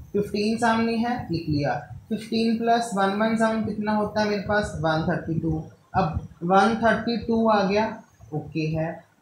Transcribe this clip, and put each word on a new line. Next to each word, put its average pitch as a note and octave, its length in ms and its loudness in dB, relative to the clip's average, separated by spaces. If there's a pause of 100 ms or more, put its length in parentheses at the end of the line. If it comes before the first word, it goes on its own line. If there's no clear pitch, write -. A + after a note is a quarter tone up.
(120)
फ़िफ़्टीन G#3 460 0
सामने A3+ 380 2
है, A#3+ 200 0 (140)
लिख D#3+ 180 -2
लिया। C#3+ 260 0 (340)
फ़िफ़्टीन A3+ 500 0
प्लस A#3 360 2
वन G3 260 2
वन A3+ 160 2
सामने A3 300 2
कितना G#3 260 -2
होता G#3+ 280 0
है G#3 80 2
मेरे G#3 140 -2
पास? G#3 380 0
वन D#3+ 280 2
थर्टी D#3+ 320 -2
टू। D#3+ 220 -2 (320)
अब E3+ 240 0 (260)
वन G3 380 4
थर्टी A#3 340 2 (100)
टू A3+ 220 2
आ G#3 140 4
गया, G3+ 240 2 (480)
ओके D#3 340 -4
है। D#3+ 200 -2 (340)